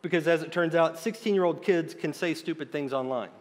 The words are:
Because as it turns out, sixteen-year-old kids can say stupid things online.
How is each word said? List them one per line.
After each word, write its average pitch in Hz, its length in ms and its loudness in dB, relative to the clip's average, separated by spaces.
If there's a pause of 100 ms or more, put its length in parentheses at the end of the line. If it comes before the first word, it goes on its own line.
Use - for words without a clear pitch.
Because 165 260 2
as 160 140 4
it 160 100 -8
turns 170 220 2
out, 165 240 4
sixteen-year-old 190 640 0
kids 170 320 2
can 151 180 -4
say 165 220 -2
stupid 160 360 -6
things 143 220 -4
online. 127 380 -2 (100)